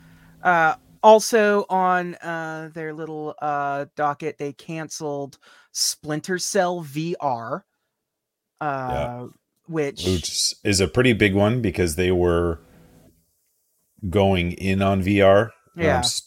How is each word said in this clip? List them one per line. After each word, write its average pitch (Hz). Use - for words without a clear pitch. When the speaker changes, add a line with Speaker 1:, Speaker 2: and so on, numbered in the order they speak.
Speaker 1:
uh, 165
also 214
on, 180
uh, 160
their 156
little, 151
uh, 143
docket, 147
they 143
canceled 147
Splinter 151
Cell 180
V 160
R, 131
uh, -
Speaker 2:
Yeah. 123
Speaker 1:
which 151
Speaker 2:
Which -
is 98
a 92
pretty 127
big 101
one 107
because 87
they 90
were 85
going 92
in 95
on 98
V 98
R, 98
um, 117
Speaker 1:
Yeah. 151
Speaker 2:
s-, -